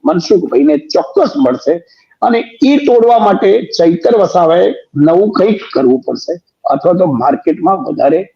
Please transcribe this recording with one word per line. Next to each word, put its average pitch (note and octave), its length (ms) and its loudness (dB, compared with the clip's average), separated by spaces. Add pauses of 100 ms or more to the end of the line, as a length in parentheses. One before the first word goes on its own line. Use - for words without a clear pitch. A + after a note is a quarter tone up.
મનસુખભાઈને F#3+ 720 0
ચોક્કસ - 580 -2
મળશે. E3+ 480 -2 (380)
અને A#3 440 -2
એ C#4+ 100 2
તોડવા A#3+ 420 2
માટે G3+ 440 2 (160)
ચૈતર E3+ 400 2
વસાવાએ F3+ 560 2 (220)
નવું E3+ 360 2
કંઈક G3+ 280 0 (140)
કરવું B2+ 260 2
પડશે, D#3+ 400 -8 (240)
અથવા C#3+ 280 0
તો F3+ 140 0
માર્કેટમાં D3 720 -2
વધારે G3 600 -2